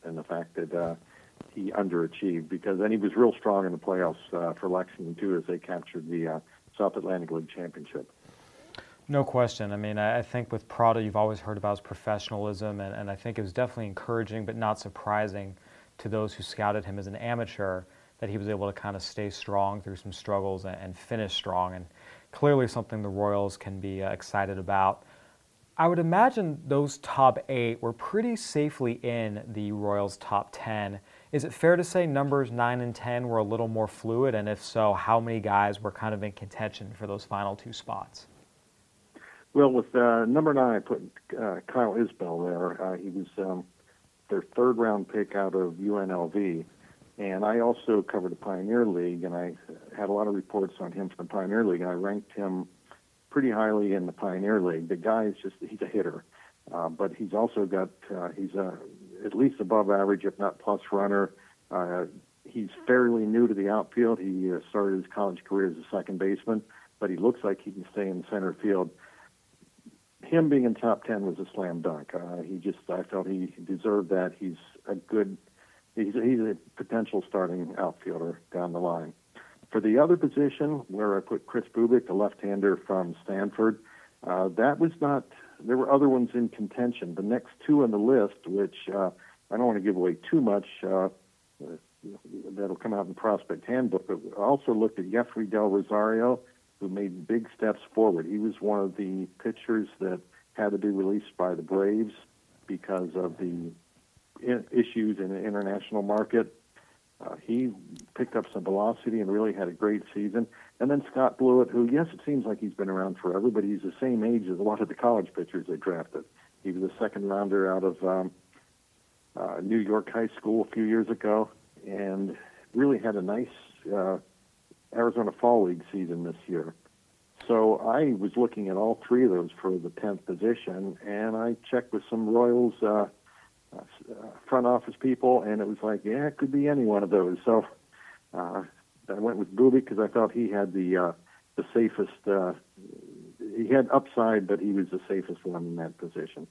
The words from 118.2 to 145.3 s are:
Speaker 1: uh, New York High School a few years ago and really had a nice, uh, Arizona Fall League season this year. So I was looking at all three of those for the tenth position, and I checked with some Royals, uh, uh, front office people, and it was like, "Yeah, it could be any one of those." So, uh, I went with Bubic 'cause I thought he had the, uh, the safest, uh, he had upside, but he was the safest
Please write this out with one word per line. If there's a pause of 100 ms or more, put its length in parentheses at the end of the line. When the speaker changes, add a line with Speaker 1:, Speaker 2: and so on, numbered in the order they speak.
Speaker 1:
uh,
New
York
High
School
a
few
years
ago (380)
and (360)
really
had
a
nice, (440)
uh, (800)
Arizona
Fall
League
season
this (100)
year. (720)
So
I
was
looking
at
all
three
of
those (120)
for
the
tenth
position,
and
I (140)
checked
with
some
Royals, (100)
uh, (680)
uh, (640)
front
office
people,
and
it
was
like,
"Yeah,
it
could
be
any
one
of
those."
So, (680)
uh, (460)
I
went
with
Bubic
'cause
I
thought
he
had
the,
uh, (460)
the
safest,
uh, (1040)
he
had
upside,
but
he
was
the
safest